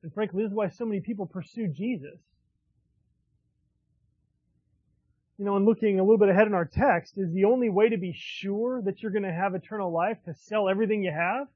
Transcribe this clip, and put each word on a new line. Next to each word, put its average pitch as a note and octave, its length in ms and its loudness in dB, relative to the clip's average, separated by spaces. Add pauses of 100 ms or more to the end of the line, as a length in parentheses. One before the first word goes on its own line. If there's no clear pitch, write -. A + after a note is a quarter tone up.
And D#3 100 -12
frankly, G3+ 300 -2
this G#3+ 60 -4
is G3 40 -6
why G#3 140 0
so - 180 -6
many G3+ 140 -2
people G#3 260 -6
pursue G#3+ 400 -8
Jesus. E3 540 -6 (3250)
You G3+ 80 -8
know, G3 120 0
and G3 100 4
looking G#3 320 2
a F#3+ 60 2
little A3 120 6
bit G3+ 120 6
ahead G3 180 6
in G#3 80 -2
our F3 100 2
text, B3 540 0
is F#3 140 -4
the F#3+ 120 2
only A#3+ 260 2
way G#3 180 4
to A3 80 2
be F3+ 160 -6
sure A3 720 -6
that G3 200 -6
you're A3 80 -4
gonna F#3+ 220 -2
have F#3 240 -2
eternal G3 340 -6
life F3 360 -2
to E3 80 -10
sell G#3+ 340 -2
everything G3+ 340 0
you F3+ 80 -2
have? F#3 460 -2